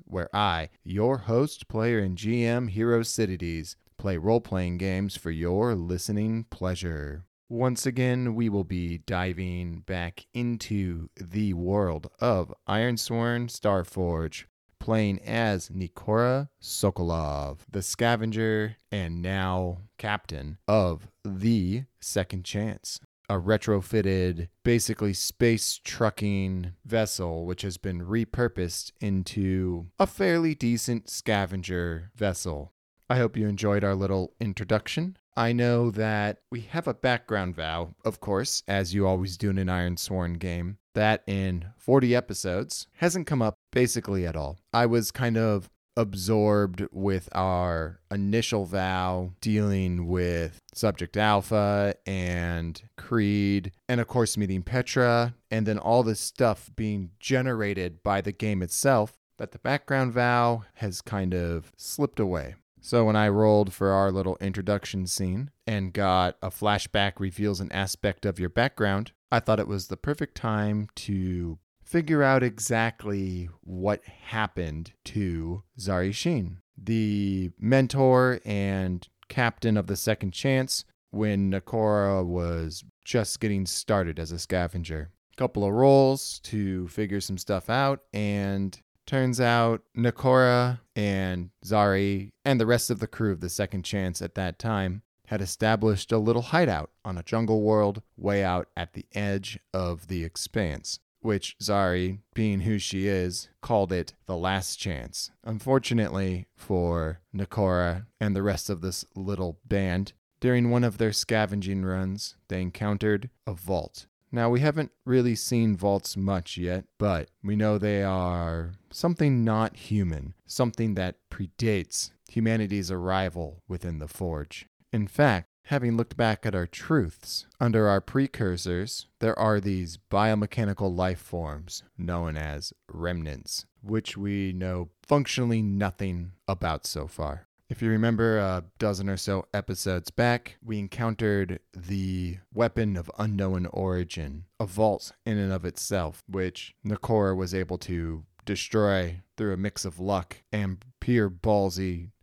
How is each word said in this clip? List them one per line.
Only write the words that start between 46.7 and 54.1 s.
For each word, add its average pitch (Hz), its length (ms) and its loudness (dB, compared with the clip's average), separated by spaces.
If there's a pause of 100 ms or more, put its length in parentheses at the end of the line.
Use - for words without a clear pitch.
with 95 400 -2
our 90 680 0 (120)
initial 101 520 0
vow 92 760 -2
dealing 95 640 2
with 87 540 0 (120)
Subject 95 440 -2
Alpha 101 800 2 (120)
and 87 720 -2 (160)
Creed, 101 760 0 (160)
and 120 120 2
of 117 60 0
course 120 300 2